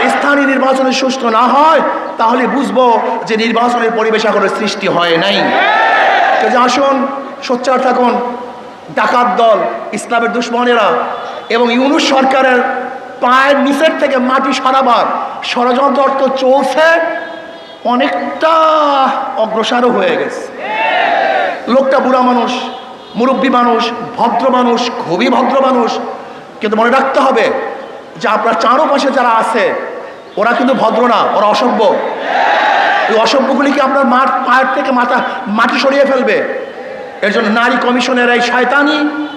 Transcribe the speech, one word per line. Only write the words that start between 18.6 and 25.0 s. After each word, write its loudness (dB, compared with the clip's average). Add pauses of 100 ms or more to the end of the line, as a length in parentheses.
অগ্রসরও 0
হয়ে 0
গেছে। -6 (1200)
লোকটা 2
বুড়া 2
মানুষ, 0 (640)
মুরব্বী 0
মানুষ, 2 (260)
ভদ্র 0
মানুষ, 0 (140)